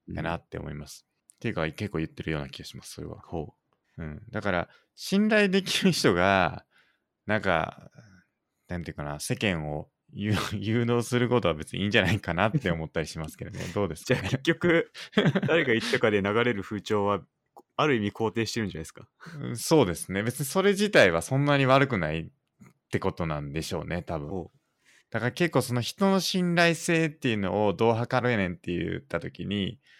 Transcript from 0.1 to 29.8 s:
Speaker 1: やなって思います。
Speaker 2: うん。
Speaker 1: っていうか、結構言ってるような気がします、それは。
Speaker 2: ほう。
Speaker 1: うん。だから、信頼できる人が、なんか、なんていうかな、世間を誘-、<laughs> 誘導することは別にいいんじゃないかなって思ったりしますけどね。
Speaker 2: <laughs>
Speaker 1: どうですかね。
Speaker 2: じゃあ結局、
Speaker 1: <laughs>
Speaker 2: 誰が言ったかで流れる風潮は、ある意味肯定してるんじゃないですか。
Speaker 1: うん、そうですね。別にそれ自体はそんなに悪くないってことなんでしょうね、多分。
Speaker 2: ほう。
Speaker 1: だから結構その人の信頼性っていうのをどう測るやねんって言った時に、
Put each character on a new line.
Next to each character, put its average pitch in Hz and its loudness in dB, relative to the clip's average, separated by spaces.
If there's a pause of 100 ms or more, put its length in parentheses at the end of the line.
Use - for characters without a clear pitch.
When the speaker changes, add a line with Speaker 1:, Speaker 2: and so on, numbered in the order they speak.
Speaker 1:
や 80 -6
な 82 -4
っ - -16
て 82 -12
思 76 -10
い - -10
ま 73 -12
す。 - -20
Speaker 2:
う - -20
ん。 - -20
Speaker 1:
っ - -20
て - -6
い - -4
う - -8
か、 80 -2
結 104 -6
構 82 -4
言 80 -2
っ - -16
て - -14
る 80 -4
よ 78 -2
う - -4
な 71 -10
気 - -16
が 80 -16
し - -16
ま - -18
す、 - -16
そ - -14
れ 80 -10
は。 - -14
Speaker 2:
ほ 80 -10 (440)
う。 87 -12
Speaker 1:
う - -10
ん。 76 -14
だ 104 -6
か 101 -2
ら、 87 0 (260)
信 202 0
頼 208 4
で 185 4
き - -2
る 190 6
人 135 4
が、 92 4 (600)
な 107 0
ん - -4
か、 87 -2 (760)
な 87 -6
ん 85 -8
て 80 -8
い - -16
う - -12
か 76 -8
な、 73 -8
世 - -4
間 85 -2
を 76 -8 (220)
誘-、 104 -2 (160)
<laughs> 110 -6
誘 110 0
導 120 0
す 123 -2
る 120 2
こ 120 2
と 90 0
は 82 2
別 76 -8
に 90 -4
い 98 0
い - 0
ん - -2
じ 117 4
ゃ - 6
な 82 2
い 104 2
か - -4
な 87 2
っ 208 0
て 101 0
思 80 -4
っ - -12
た 82 -2
り 78 -6
し - -10
ま 78 -8
す - -18
け - -10
ど - -12
ね。 92 -12 (100)
Speaker 2:
<laughs> 87 -12
Speaker 1:
ど 104 0
う - -4
で 78 -8
す - -20
か - 2
ね。 - -4
Speaker 2:
じ - -8
ゃ - -4
あ - -2
結 135 -4
局、 165 2 (220)
Speaker 1:
<laughs> 190 2
Speaker 2:
誰 160 2
が 127 2
言 113 4
っ 113 -2
た 127 0
か 113 4
で 104 4
流 101 2 (100)
れ 120 2
る 98 -4
風 107 -6
潮 104 0
は、 101 2 (560)
あ 143 2
る 139 4
意 113 0
味 101 0
肯 110 -2
定 113 -2
し - -8
て 117 -2
る 104 -2
ん - -6
じ 82 -10
ゃ - -8
な - -
い - -8
で 78 -10
す - -18
か。 - -20 (340)
Speaker 1:
う 123 -8
ん、 120 -8
そ 151 6
う - 8
で 85 0
す - -10
ね。 98 0
別 120 -4
に 147 -4
そ 190 0
れ 196 4
自 202 0
体 117 8
は 82 2
そ - -2
ん 143 2
な 143 4
に 139 2
悪 135 6
く 123 -2
な 78 -2
い 80 -4
っ - -12 (600)
て 101 -2
こ 95 0
と 87 -6
な 76 -4
ん 71 -10
で 78 -4
し - -8
ょ 80 -4
う 80 -10
ね、 85 -4
多 85 -6
分。 73 -8
Speaker 2:
ほ 87 -10
う。 - -20 (520)
Speaker 1:
だ 113 -4
か 110 -2
ら 123 0
結 175 0
構 131 2
そ 123 -4
の 123 0
人 196 0
の 190 2
信 175 0
頼 170 4
性 165 2
っ - -2
て 147 -2
い 113 2
う 110 0
の 101 2
を 98 2
ど 113 4
う - 2
測 120 0
る 123 2
や 117 2
ね 98 2
ん 90 -4
っ - -6
て - -8
言 87 -4
っ 90 -10
た - -6
時 87 -10
に、 95 -4 (200)